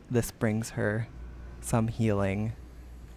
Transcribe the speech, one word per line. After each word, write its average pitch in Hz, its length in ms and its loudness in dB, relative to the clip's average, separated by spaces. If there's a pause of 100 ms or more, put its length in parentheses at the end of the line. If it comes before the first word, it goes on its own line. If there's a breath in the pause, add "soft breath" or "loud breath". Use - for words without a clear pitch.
this 117 220 2
brings 110 400 0
her 110 360 0 (540)
some 113 260 2
healing. 107 640 2 (640)